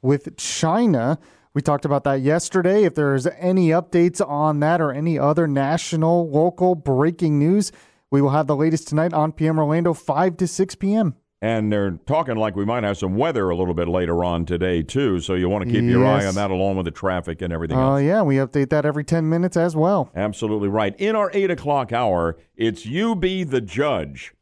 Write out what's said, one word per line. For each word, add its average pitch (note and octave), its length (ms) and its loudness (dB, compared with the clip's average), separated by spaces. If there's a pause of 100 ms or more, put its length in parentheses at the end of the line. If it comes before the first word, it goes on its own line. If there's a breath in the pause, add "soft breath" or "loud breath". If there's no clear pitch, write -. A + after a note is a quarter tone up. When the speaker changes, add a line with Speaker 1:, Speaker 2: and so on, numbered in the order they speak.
Speaker 1:
with C#3 340 -2
China. E3 800 0 (360 soft breath)
We C#3+ 80 -2
talked C#3+ 240 -2
about C#3+ 180 0
that C#3 160 0
yesterday. F3 640 2
If E3 120 0
there's C#3 300 0
any F3+ 440 2
updates F3 580 2
on D3 320 0
that D#3+ 220 2
or D3 100 0
any D3+ 260 -2
other D#3 300 2
national, D#3+ 840 0
local F3 460 2
breaking D3+ 640 0
news, F#3 320 2 (380 soft breath)
we C#3 120 2
will C#3 100 2
have D3 160 0
the D3 80 0
latest D#3+ 340 -2
tonight D#3+ 240 0
on D#3 180 0
P D#3 160 -2
M D#3+ 120 0
Orlando, E3 340 0
five E3 440 -2
to F3+ 100 0
six - 280 -4
P G3 180 -2
M. G#3 220 0 (260)
Speaker 2:
And G#2+ 300 0
they're G2+ 200 0 (140)
talking C#3 300 0
like G#2+ 220 -2
we G2+ 80 -2
might A#2 180 -2
have G2+ 140 -2
some F#2+ 180 -2
weather A#2+ 340 0
a F2 60 0
little F2+ 200 0
bit E2+ 120 -2
later E2+ 380 0
on E2+ 200 -2
today, F2 380 -2
too. G#2 380 -2
So F#2 140 -4
you F2+ 120 0
wanna G2+ 200 -2
keep A#2+ 160 0
your A#2+ 220 4
eye G#2 180 4
Speaker 1:
Yes. G2 60 0
Speaker 2:
on F#2 60 -2
that G2+ 160 -2
along F#2+ 260 0
with F2+ 80 -2
the E2 60 -4
traffic F2+ 500 -4
and F2 120 -4
everything E2 240 -2
Speaker 1:
Oh, C3 160 2
Speaker 2:
else. C#3 100 2
Speaker 1:
yeah, F#3+ 200 2
we C#3 140 2
update C3+ 340 0
that D3+ 140 2
every D3 200 -2
ten D#3+ 240 0
minutes E3+ 260 0
as E3+ 180 0
well. E3 440 0
Speaker 2:
Absolutely G#2 500 -2
right. G2+ 320 0
In G#3+ 160 0
our G3+ 180 0
eight G3 180 2
o'clock C#3 420 -2
hour, F2+ 420 0 (220 soft breath)
it's A2+ 280 -2
You G3 300 -2
Be F#3 300 -2
the C3 160 -2
Judge. F#2+ 800 -4